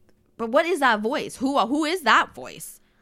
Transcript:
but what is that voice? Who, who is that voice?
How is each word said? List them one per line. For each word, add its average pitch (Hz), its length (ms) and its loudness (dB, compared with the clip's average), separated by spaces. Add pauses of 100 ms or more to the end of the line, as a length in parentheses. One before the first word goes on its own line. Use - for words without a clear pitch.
(380)
but 226 140 -6
what 320 140 4
is 339 140 -2
that 233 220 2
voice? 247 340 -4
Who, 269 240 0
who 269 260 0
is 330 180 -2
that 247 300 4
voice? - 460 -16 (220)